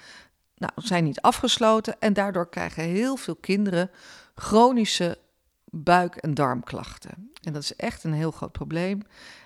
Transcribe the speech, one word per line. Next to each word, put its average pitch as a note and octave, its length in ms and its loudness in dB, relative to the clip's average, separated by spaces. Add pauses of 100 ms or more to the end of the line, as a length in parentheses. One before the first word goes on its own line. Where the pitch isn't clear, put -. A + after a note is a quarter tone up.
(580)
nou, - 180 -4
zijn F3+ 280 0
niet D3 180 0
afgesloten. A3 800 2
En A3 140 2
daardoor F#3+ 360 0
krijgen C#3 340 -6
heel G#3+ 320 0
veel E3+ 200 -6
kinderen F#3+ 540 0 (460)
chronische A3 840 2 (480)
buik- F3 500 2
en D#3 180 -4
darmklachten. C3+ 1000 -4 (120)
En D#3+ 100 -6
dat D3 100 -6
is - 120 -8
echt - 280 -6
een E3 100 0
heel D#3 180 0
groot - 200 -10
probleem. F3 500 -4 (440)